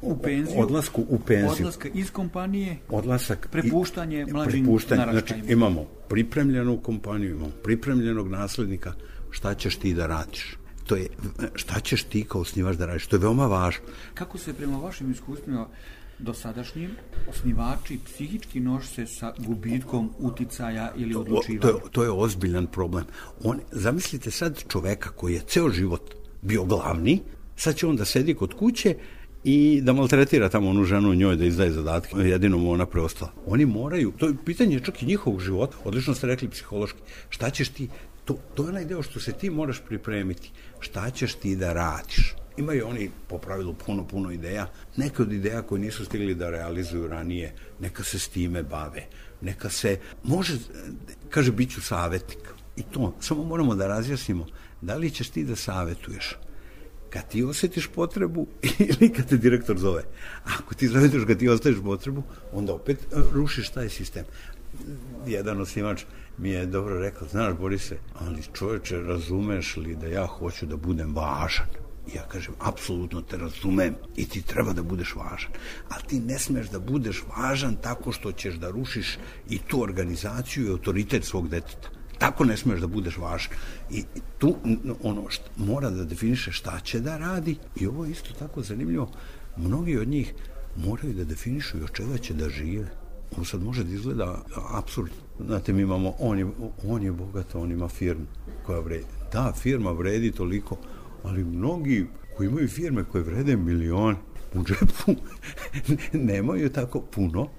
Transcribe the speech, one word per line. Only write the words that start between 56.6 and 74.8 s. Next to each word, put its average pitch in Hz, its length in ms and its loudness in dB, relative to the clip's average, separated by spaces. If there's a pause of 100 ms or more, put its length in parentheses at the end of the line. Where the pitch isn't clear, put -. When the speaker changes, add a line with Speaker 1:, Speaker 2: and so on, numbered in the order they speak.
Speaker 2:
kad - 180 -8
ti 110 140 0
osjetiš 147 440 0
potrebu 170 600 0 (160)
<laughs> - 280 6
ili 226 220 10
kad 131 160 0
te 135 80 6
direktor 117 420 6
zove. 90 240 2 (420)
Ako - 300 -6
ti 131 140 4
savjetuješ 135 380 8
kad 107 120 6
ti 123 100 6
osjetiš 117 340 6
potrebu, 101 400 -2 (300)
onda 98 220 -2
opet, 135 280 -2
e, - 140 -2 (160)
rušiš 143 360 2
taj 120 200 -4
sistem. - 360 -8 (1000)
Jedan 104 340 -2
osnivač 101 440 -2 (360)
mi 95 100 -2
je 90 160 0
dobro 98 340 -2
rekao: 92 280 -6
„Znaš, 98 280 0
Borise, 95 400 -2 (220)
ali 82 240 -6 (100)
čoveče, 95 500 -4
razumeš 90 720 -2
li 82 200 -6
da 80 100 -6
ja 90 200 -2
hoću 85 400 -6
da 78 100 -6
budem 78 380 -2
važan?” 76 520 0 (480)
Ja - 140 -6
kažem: 87 320 -8
„Apsolutno 87 640 -4
te - 140 -10
razumem 90 580 2 (220)
i - 120 -2
ti 92 140 -6
treba 110 300 2
da 87 100 -2